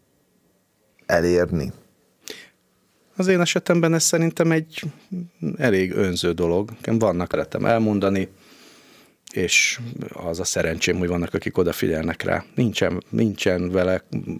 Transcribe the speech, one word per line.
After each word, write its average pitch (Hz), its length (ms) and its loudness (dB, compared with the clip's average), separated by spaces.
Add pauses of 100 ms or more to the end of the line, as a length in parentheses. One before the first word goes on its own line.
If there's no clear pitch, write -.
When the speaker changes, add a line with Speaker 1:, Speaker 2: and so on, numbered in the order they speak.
(1080)
Speaker 1:
elérni? 87 680 2 (1400)
Speaker 2:
Az 185 100 -2
én 185 140 4
esetemben 170 540 2
ez 165 80 0
szerintem 165 500 2
egy 160 300 -2 (760)
elég 95 360 2
önző 90 400 0
dolog. 87 380 0
Nekem 113 280 -2
vannak, 90 320 0
szeretem - 340 -4
elmondani, 98 640 2 (1040)
és - 480 0 (320)
az 85 280 -6
a 92 40 -6
szerencsém, 85 540 0
hogy 87 100 0
vannak, 87 260 -2
akik - 240 -2
odafigyelnek 85 640 0
rá. 87 220 -2 (100)
Nincsen, 95 540 0
nincsen 98 600 0
vele, 92 320 0 (380)